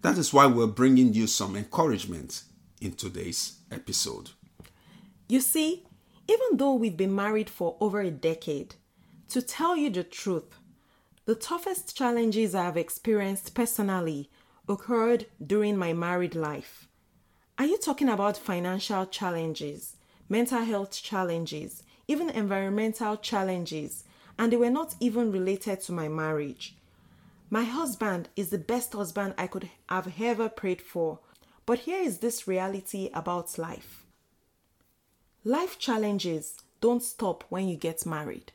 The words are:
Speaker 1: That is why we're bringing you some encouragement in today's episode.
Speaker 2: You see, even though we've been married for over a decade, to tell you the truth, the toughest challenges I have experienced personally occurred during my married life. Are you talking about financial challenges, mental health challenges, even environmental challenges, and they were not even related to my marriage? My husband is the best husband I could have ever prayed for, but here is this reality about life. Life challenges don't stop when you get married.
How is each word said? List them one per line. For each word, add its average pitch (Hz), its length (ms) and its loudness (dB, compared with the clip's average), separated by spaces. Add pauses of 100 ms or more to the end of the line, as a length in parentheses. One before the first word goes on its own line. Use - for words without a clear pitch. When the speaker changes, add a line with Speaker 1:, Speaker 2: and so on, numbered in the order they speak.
Speaker 1:
That 180 160 4
is 147 160 0
why 139 140 12
we're 117 200 6
bringing 123 460 8
you 110 140 4
some 98 280 -2
encouragement 104 880 -2 (380)
in 92 120 -6
today's 87 680 -6 (120)
episode. - 600 -4 (960)
Speaker 2:
You 254 100 4
see, 320 460 2 (420)
even 453 300 4
though 277 160 4
we've 220 240 2
been 190 180 2
married 214 340 0
for 165 300 -4
over 208 220 2
a 180 100 0
decade, 156 640 -4 (540)
to 254 120 0
tell 330 360 0
you 294 120 2
the 180 140 -2
truth, - 560 -6 (680)
the 220 100 2
toughest 349 600 -6
challenges 226 580 2
I 185 120 2
have 170 100 -2
experienced 196 760 0
personally 185 760 0 (380)
occurred 226 600 2 (180)
during 208 320 2
my 170 160 0
married 175 420 -2
life. - 540 -6 (680)
Are 269 80 2
you 370 120 2
talking 277 320 2
about 202 260 2
financial 185 680 -2
challenges, 165 920 -6 (320)
mental 240 380 2
health 202 360 -4
challenges, 165 840 -4 (220)
even 311 240 0
environmental 214 840 -2
challenges, 185 880 -4 (340)
and 233 140 2
they 240 60 4
were 240 120 6
not 320 300 0
even 233 320 2
related 190 480 -2
to 180 140 -8
my 160 160 -4
marriage? 156 680 -4 (760)
My 220 140 0
husband 226 720 -2
is 185 140 -4
the 202 80 -2
best 240 340 -4
husband 196 460 -4
I 180 100 -4
could 185 220 -8 (180)
have 185 320 -4
ever 226 300 0
prayed 185 320 -4
for, 165 380 -4 (460)
but 247 140 2
here 370 220 -2
is 233 160 0
this 226 280 -2
reality 190 680 -4
about 170 440 -4
life. - 480 -12 (1400)
Life 320 340 0
challenges 202 800 -2 (240)
don't 240 220 4
stop - 440 -4
when 185 220 -2
you 165 80 -4
get 165 280 -4
married. 151 500 -8